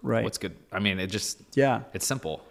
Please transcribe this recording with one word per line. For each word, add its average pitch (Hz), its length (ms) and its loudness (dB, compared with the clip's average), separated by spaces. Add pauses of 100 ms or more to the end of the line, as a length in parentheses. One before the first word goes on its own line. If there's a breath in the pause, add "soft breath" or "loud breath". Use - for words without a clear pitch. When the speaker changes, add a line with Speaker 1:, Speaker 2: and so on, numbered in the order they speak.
Speaker 1:
Right. 113 220 2
Speaker 2:
what's 113 140 -2
good. - 180 -6 (160)
I 95 80 -2
mean, 98 200 2
it 92 80 0
just, - 340 -6 (140)
Speaker 1:
Yeah. 131 260 4 (120)
Speaker 2:
it's - 120 -4
simple. 82 460 -2